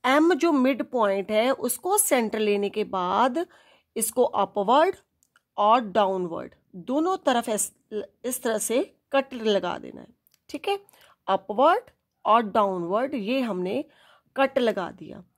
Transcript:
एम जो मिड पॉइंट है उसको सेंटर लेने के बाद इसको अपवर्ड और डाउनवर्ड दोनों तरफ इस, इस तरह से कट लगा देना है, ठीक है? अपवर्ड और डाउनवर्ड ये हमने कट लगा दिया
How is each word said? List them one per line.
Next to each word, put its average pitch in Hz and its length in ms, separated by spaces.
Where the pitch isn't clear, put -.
एम 311 300
जो 320 180
मिड 269 380
पॉइंट 202 420
है 226 180
उसको 359 480
सेंटर 233 400
लेने 202 320
के 208 140
बाद 214 600
इसको 226 260
अपवर्ड 233 760
और 214 240
डाउनवर्ड 185 640
दोनों 311 400
तरफ 240 220
इस, 214 240
इस 254 180
तरह 220 160
से 240 240
कट 269 220
लगा 202 440
देना - 220
है, - 60
ठीक - 180
है? 403 100
अपवर्ड 247 600
और 233 180
डाउनवर्ड 202 720
ये 247 260
हमने 208 440
कट 262 220
लगा 208 320
दिया - 320